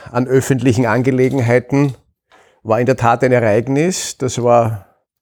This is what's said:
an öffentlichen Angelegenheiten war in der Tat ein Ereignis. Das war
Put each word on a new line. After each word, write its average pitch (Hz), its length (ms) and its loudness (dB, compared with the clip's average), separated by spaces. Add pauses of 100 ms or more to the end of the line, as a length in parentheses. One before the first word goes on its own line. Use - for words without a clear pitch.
(120)
an 123 160 -2
öffentlichen 127 580 0
Angelegenheiten 127 1120 0 (680)
war 110 160 0
in 123 60 0
der 127 120 2
Tat 120 260 0
ein 127 80 2
Ereignis. 123 840 -2
Das 123 260 -6
war 117 440 0 (340)